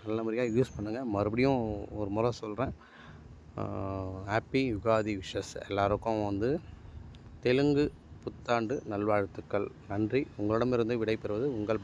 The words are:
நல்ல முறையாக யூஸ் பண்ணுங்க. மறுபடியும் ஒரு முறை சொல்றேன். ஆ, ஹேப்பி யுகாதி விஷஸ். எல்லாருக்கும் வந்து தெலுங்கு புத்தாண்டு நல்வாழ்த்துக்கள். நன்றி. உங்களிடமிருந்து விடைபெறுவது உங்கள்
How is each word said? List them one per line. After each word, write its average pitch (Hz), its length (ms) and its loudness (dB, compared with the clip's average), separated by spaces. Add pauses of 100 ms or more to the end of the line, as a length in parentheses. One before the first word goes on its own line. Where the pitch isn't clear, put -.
நல்ல 113 160 -2
முறையாக 113 260 0
யூஸ் 123 280 2
பண்ணுங்க. 110 280 -6
மறுபடியும் 107 920 2
ஒரு 104 140 -2
முறை 110 200 2
சொல்றேன். 113 440 -4 (840)
ஆ, 104 60 -2 (640)
ஹேப்பி 117 400 2
யுகாதி 107 520 2
விஷஸ். - 500 -8
எல்லாருக்கும் 101 560 2
வந்து 110 360 0 (800)
தெலுங்கு 143 520 4 (320)
புத்தாண்டு 117 600 0
நல்வாழ்த்துக்கள். 104 840 0 (180)
நன்றி. 107 380 0 (100)
உங்களிடமிருந்து 113 680 2
விடைபெறுவது 107 400 0
உங்கள் 110 400 0